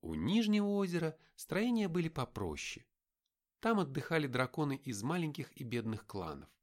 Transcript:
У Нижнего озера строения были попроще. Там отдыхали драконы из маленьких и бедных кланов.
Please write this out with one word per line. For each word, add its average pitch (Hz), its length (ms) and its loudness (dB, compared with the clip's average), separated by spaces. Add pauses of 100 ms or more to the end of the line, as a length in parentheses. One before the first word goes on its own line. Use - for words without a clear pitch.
У 82 120 -4
Нижнего 208 540 2
озера 175 500 0 (180)
строения 214 540 0
были 165 180 2
попроще. 104 760 -4 (760)
Там 226 200 4
отдыхали 151 480 0
драконы 135 500 0
из 107 260 -6
маленьких 151 560 -2
и 147 40 -6
бедных 113 440 -4
кланов. 80 420 -8 (140)